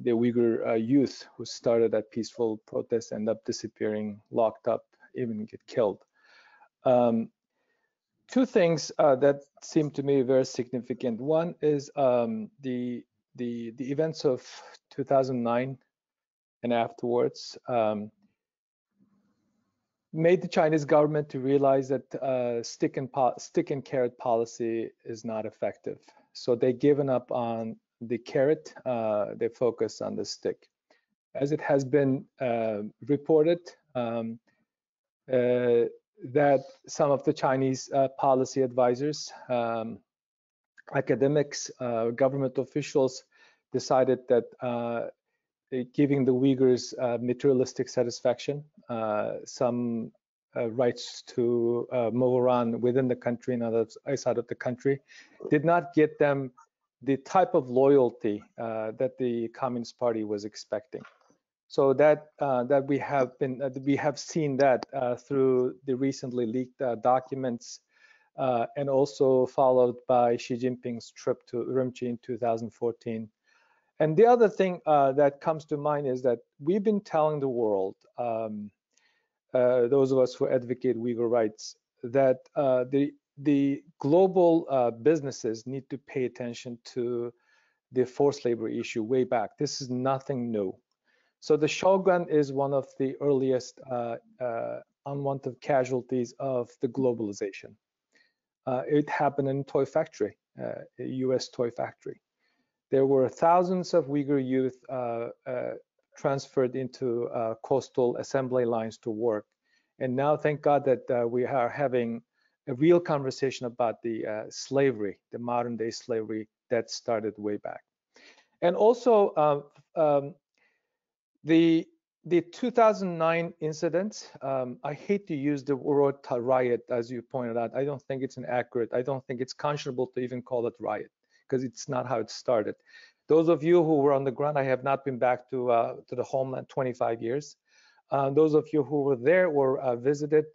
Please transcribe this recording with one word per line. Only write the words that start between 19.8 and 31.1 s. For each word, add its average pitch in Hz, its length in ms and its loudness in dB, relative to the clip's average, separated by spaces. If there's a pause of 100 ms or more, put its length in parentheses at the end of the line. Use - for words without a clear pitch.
made 170 280 4
the 185 60 -6
Chinese 156 380 2
government 151 440 2
to 135 100 -8
realize 135 500 2
that, 131 260 -4
uh, 123 460 -2
stick - 360 -4
and 135 140 -6
po-, 131 260 2
stick - 340 -4
and 135 120 -4
carrot 123 360 -2
policy 117 720 -2 (120)
is 113 220 -12
not 110 220 -6
effective. - 520 -8 (340)
So - 220 0
they 127 180 2
given 143 360 2
up 123 220 -2
on 113 440 -4 (260)
the 117 160 -4
carrot, 147 560 -2 (120)
uh, 110 500 -2
they 113 120 -4
focus 113 540 -2
on 104 140 -6
the 104 100 -6
stick. - 420 -8 (680)